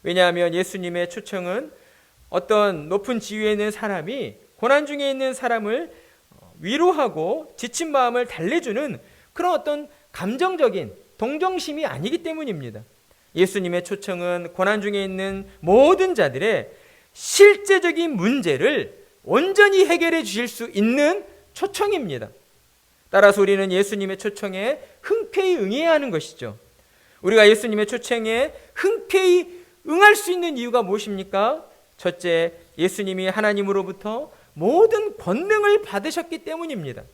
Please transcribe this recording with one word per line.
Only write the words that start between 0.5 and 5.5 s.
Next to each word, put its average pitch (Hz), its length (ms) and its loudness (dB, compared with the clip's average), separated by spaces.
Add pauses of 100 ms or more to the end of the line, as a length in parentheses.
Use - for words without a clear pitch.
예수님의 175 560 -4
초청은 202 640 -8 (560)
어떤 180 600 0
높은 202 300 -4
지위에 214 340 -4
있는 208 200 -2
사람이 196 640 -8 (220)
고난 277 280 2
중에 285 240 -4
있는 262 240 -4
사람을 240 560 -4 (720)